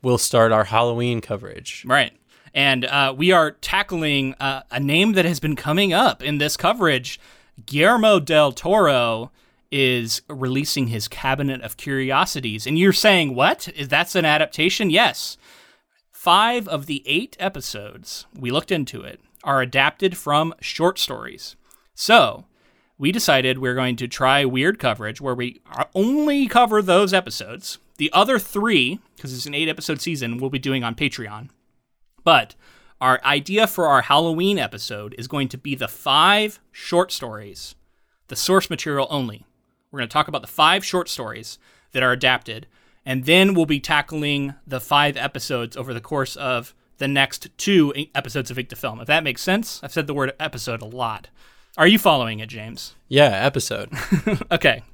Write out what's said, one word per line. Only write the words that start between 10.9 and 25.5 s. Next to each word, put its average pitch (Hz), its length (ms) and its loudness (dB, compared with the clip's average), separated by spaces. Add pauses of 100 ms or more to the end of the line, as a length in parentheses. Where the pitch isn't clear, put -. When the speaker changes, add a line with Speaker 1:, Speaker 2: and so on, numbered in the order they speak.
Speaker 2:
Cabinet 135 540 -4
of 110 160 -12
Curiosities. 131 880 -2
And 147 120 0
you're 190 140 6
saying, 180 420 4
"What? 135 400 0
Is, 143 140 -8
that's 151 260 0
an 180 120 2
adaptation?" 156 640 0
Yes. 185 460 0 (760)
Five 214 540 2
of 147 200 -6
the 143 200 -6
eight 160 320 -4
episodes, 107 960 -10
we 123 160 -6
looked 151 220 -2
into 135 300 -4
it, - 180 -16 (240)
are 139 160 2
adapted 143 560 0
from 156 440 0
short - 380 -2
stories. - 560 -10 (400)
So, - 520 2 (520)
we 147 140 0
decided 131 460 2
we're 127 180 -2
going 127 200 -2
to 120 120 -8
try 135 360 2
weird 135 360 0
coverage 110 400 -4
where 131 160 -6
we 123 240 -8 (100)